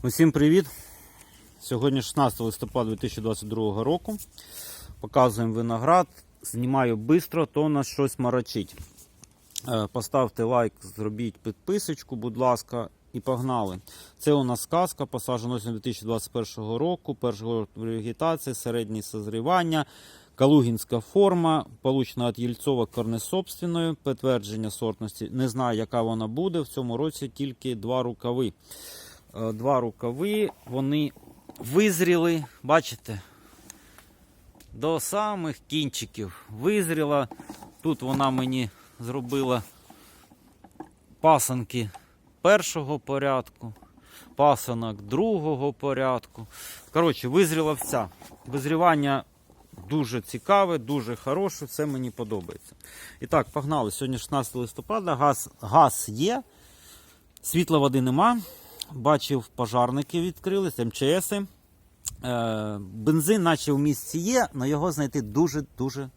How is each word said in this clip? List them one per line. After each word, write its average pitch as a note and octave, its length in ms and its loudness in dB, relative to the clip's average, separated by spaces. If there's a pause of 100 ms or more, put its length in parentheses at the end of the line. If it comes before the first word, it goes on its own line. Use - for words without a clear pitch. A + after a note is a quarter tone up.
Усім D3+ 300 6
привіт! D#3 340 6 (920)
Сьогодні C3 420 0
шістнадцяте B2 420 0
листопада A2+ 460 -2
дві A2 60 -2
тисячі A2+ 260 -6
двадцять G#2+ 260 -4
другого A2 360 -2
року. F3 320 -2 (840)
Показуємо A2+ 540 2
виноград. A#2 520 2 (360)
Знімаю B2 540 0
бистро, D3+ 500 2
то D3 180 0
у D#3 40 2
нас C#3+ 180 0
щось - 320 -2
марочить. A#2+ 580 -2 (920)
Е, A2+ 240 0
поставте B2 500 0
лайк, A#2 380 2
зробіть G#2+ 560 -6
підписочку, - 800 -6
будь A2+ 200 -6
ласка, A#2+ 520 0 (240)
і D#3+ 80 -8
погнали! B2 580 -2 (400)
Це D3+ 140 2
у C#3+ 120 4
нас B2 160 -2
сказка, E3+ 460 -2
посаджена B2 480 -4
осінню A#2 180 -6
дві A2 80 -6
тисячі G#2+ 260 -8
двадцять A2+ 260 -4
першого A2+ 460 -6
року, D#3+ 360 -2
перший A2+ 320 -4
год A2+ 300 -2
вегетації, A2+ 760 -4
середнє A2 480 -4
созрівання, C#3+ 840 0 (480)
калугінська A#2+ 680 4
форма, F3 680 4 (160)
получена C3 460 0
від A2 100 -4
Єльцова A#2+ 480 0
корнесобственною, E3 1080 -2
підтвердження A2 760 -2
сортності. A2 600 -6
Не C3 180 0
знаю, A#2+ 300 0
яка A2+ 240 0
вона A2+ 240 -2
буде, E3 340 -2
в C3+ 80 -6
цьому B2 280 -4
році D3 320 -4
тільки B2+ 460 -6
два A#2 280 -2
рукави. A#2+ 500 -2 (840)
Е, A2+ 180 -4
два B2 280 2
рукави, D3 680 -2 (160)
вони C3+ 440 0 (480)
визріли, E3+ 840 4 (180)
бачите, B2+ 580 0 (1500)
до D3+ 280 -2
самих G3 580 -4
кінчиків A#2 920 -6
визріла. D3+ 800 0 (540)
Тут D#3+ 200 -2
вона C3+ 280 0
мені B2+ 400 -2 (300)
зробила B2+ 600 -2 (1600)
пасанки B2+ 680 2 (520)
першого E3 560 4
порядку, C3+ 760 -2 (600)
пасанок A2+ 680 2
другого D3 680 0
порядку. C3 760 -4 (460)
Коротше, D3+ 360 2
визріла D#3+ 440 4
вся. B2 360 -2 (380)
Визрівання C#3+ 800 2 (640)
дуже B2+ 300 0
цікаве, F3+ 580 2
дуже A#2+ 380 -4
хороше, E3+ 480 -4
все D3 220 -4
мені C3 240 -4
подобається. G#2 640 -8 (460)
І B2+ 60 -8
так, C#3+ 240 2
погнали. C#3 400 0
Сьогодні B2+ 280 -4
шістнадцяте C3 400 -4
листопада, E3 580 -4
газ, C#3 340 2 (100)
газ B2 480 6
є, F3 340 0 (1000)
світла E3 360 2
води C3+ 220 4
нема. F3 400 2 (540)
Бачив, C3+ 520 2
пожарники B2 760 0
відкрились, F#3 580 -2
М A#2 140 -2
Ч - 140 -2
С. F3+ 260 2
Е, A#2 1500 -6
бензин D3 640 2
наче D#3+ 300 2
в C#3 60 2
місті D3 400 0
є, A3+ 360 2
але C3 140 -2
його D3+ 240 0
знайти C#3 300 -2
дуже-дуже C3+ 960 -2